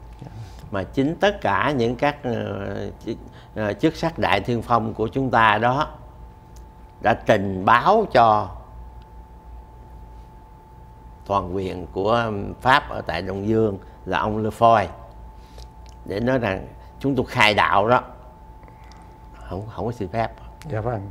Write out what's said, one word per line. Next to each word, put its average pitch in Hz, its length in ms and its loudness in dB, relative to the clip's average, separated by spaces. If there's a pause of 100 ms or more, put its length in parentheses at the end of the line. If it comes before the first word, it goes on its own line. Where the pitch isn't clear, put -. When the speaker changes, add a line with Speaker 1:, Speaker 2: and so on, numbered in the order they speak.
(720)
Speaker 1:
Mà 98 120 -4
chính 135 320 -2
tất 202 260 0
cả 101 360 0
những 120 180 0
các, 143 280 -2
ờ, 101 680 -6 (160)
chi-, 113 120 -8 (380)
ờ, 107 180 -2
chức 156 220 0
sắc 165 240 -4
đại 95 200 2
thiên 117 220 -2
phong 110 320 0
của 107 140 -2
chúng 131 220 -2
ta 110 280 6
đó 127 300 0 (1120)
đã 110 120 4 (120)
trình 98 400 2
báo 156 460 4
cho 107 380 4 (2750)
toàn 92 300 0
quyền 92 320 -4
của 110 440 0 (300)
Pháp 131 280 4
ở 107 120 -8
tại 82 200 -6
Đông 98 260 -6
Dương 110 300 2 (280)
là 90 140 0
ông 107 240 -2
Le 107 60 -2
Foy 113 380 6 (1160)
để 98 140 -6
nói 123 200 2
rằng 95 280 -2 (320)
chúng 139 160 0
tôi 123 140 2
khai 107 240 8
đạo 98 340 4
đó, 123 160 6 (1500)
không, 95 200 -6
không 98 160 -8
có 117 60 -4
xin 101 160 -8
phép. 113 240 -4 (400)
Speaker 2:
Dạ 110 100 -2
vâng. 113 300 -4